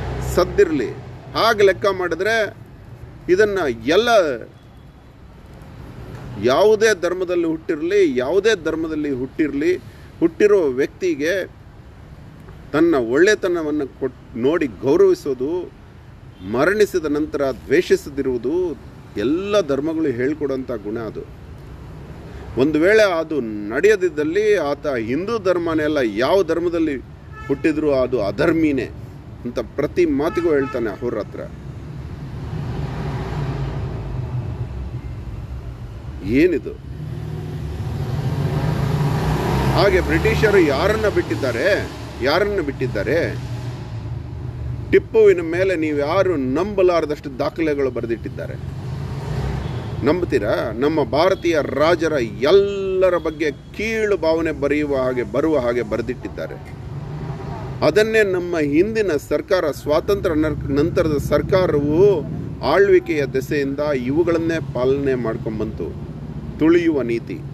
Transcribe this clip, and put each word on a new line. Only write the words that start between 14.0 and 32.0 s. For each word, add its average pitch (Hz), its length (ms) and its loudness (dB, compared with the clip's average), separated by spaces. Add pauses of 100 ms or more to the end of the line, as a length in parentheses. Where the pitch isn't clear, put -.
ನೋಡಿ 151 280 2
ಗೌರವಿಸೋದು, 147 1040 0 (800)
ಮರಣಿಸಿದ 175 540 2
ನಂತರ 147 460 -2
ದ್ವೇಷಿಸದಿರುವುದು 139 1300 0 (400)
ಎಲ್ಲ 185 440 2
ಧರ್ಮಗಳು 156 460 -2
ಹೇಳ್ಕೊಡೋಂಥ 135 640 -2
ಗುಣ 110 280 -6
ಅದು. 110 220 -8 (1400)
ಒಂದು 151 180 2
ವೇಳೆ 196 400 6
ಅದು 156 220 -2
ನಡೆಯದಿದ್ದಲ್ಲಿ 156 1120 2
ಆತ 143 320 -2
ಹಿಂದೂ 143 520 -2
ಧರ್ಮನೇ 170 440 0
ಅಲ್ಲ, 151 200 2
ಯಾವ 127 400 2
ಧರ್ಮದಲ್ಲಿ 165 540 0 (500)
ಹುಟ್ಟಿದ್ರು 147 460 2
ಅದು 127 300 2
ಅಧರ್ಮಿನೇ 139 640 2 (540)
ಅಂತ 120 160 -6
ಪ್ರತಿ 143 460 0
ಮಾತಿಗೂ 165 440 0
ಹೇಳ್ತಾನೆ 135 400 0
ಅಹೋರಾತ್ರ. 110 500 -6 (4000)